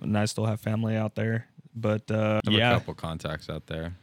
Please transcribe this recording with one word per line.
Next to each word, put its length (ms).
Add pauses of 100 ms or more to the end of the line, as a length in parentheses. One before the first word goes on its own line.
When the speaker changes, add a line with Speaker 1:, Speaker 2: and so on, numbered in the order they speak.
Speaker 1:
and 160
I 80
still 200
have 160
family 340
out 200
there. 320 (280)
But, 340
uh, 360
Speaker 2:
I 60
have 80
Speaker 1:
yeah. 120
Speaker 2:
a 80
couple 160
contacts 540
out 180
there. 360